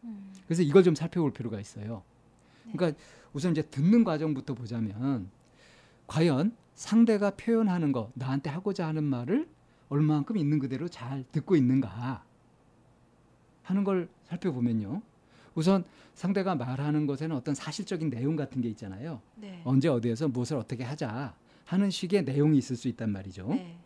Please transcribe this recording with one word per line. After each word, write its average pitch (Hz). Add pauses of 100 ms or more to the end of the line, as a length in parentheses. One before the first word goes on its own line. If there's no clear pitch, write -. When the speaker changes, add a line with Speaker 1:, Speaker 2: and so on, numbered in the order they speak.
Speaker 1:
음. 214 (160)
Speaker 2:
그래서 165
이걸 160
좀 175
살펴볼 160
필요가 113
있어요. 104 (640)
Speaker 1:
네. 226
Speaker 2:
그러니까 269 (320)
우선 156
이제 151
듣는 190
과정부터 151
보자면 113 (760)
과연 160 (200)
상대가 214
표현하는 196
거, 117
나한테 135
하고자 180
하는 156
말을 147 (400)
얼마만큼 151
있는 151
그대로 135
잘 131
듣고 165
있는가 123 (1400)
하는 196
걸 185 (160)
살펴보면요. 123 (540)
우선 175 (300)
상대가 190
말하는 143
것에는 151
어떤 135
사실적인 156
내용 131
같은 139
게 117
있잖아요. 110 (160)
Speaker 1:
네. 190
Speaker 2:
언제 135
어디에서 120
무엇을 123
어떻게 117
하자 123 (300)
하는 196
식의 185
내용이 143
있을 123
수 131
있단 113
말이죠. 95
Speaker 1:
네. 175